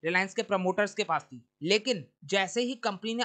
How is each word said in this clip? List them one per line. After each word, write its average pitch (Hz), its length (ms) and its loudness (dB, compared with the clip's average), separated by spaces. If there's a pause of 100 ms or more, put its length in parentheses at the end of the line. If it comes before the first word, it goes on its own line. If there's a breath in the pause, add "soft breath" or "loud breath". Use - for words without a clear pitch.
रिलायंस 185 280 0
के 226 100 0
प्रमोटर्स 190 500 2
के 208 100 -2
पास 160 180 0
थी। - 280 -18 (140)
लेकिन 202 420 2 (200)
जैसे 196 360 0
ही 254 140 0
कंपनी 220 380 -4
ने 240 100 -2